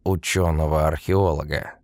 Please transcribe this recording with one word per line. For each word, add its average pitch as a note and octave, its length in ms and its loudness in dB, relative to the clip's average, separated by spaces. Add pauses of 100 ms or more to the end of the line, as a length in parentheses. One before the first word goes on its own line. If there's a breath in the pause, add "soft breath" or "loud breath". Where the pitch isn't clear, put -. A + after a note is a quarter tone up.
ученого-археолога. D#2 1800 0